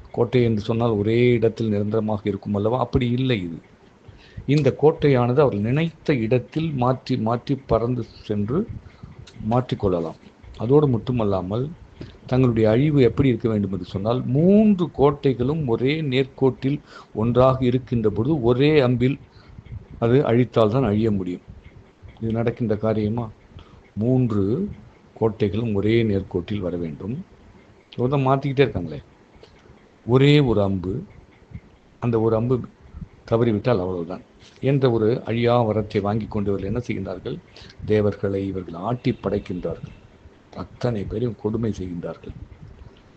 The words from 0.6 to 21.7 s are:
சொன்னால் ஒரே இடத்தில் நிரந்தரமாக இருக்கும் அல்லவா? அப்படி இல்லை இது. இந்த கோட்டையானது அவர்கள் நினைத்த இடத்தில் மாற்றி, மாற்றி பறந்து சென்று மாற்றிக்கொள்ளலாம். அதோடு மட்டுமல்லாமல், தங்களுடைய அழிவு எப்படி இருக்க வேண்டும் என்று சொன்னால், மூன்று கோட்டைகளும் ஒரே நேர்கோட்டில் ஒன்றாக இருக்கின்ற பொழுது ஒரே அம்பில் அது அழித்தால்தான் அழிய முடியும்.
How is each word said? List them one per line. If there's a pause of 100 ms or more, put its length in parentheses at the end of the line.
சொன்னால்
ஒரே (140)
இடத்தில்
நிரந்தரமாக
இருக்கும்
அல்லவா?
அப்படி
இல்லை
இது. (880)
இந்த (100)
கோட்டையானது
அவர்கள்
நினைத்த
இடத்தில்
மாற்றி,
மாற்றி (120)
பறந்து (200)
சென்று (840)
மாற்றிக்கொள்ளலாம். (380)
அதோடு
மட்டுமல்லாமல், (640)
தங்களுடைய
அழிவு
எப்படி
இருக்க
வேண்டும்
என்று
சொன்னால்,
மூன்று
கோட்டைகளும்
ஒரே
நேர்கோட்டில் (360)
ஒன்றாக
இருக்கின்ற
பொழுது
ஒரே (100)
அம்பில் (840)
அது
அழித்தால்தான்
அழிய
முடியும். (720)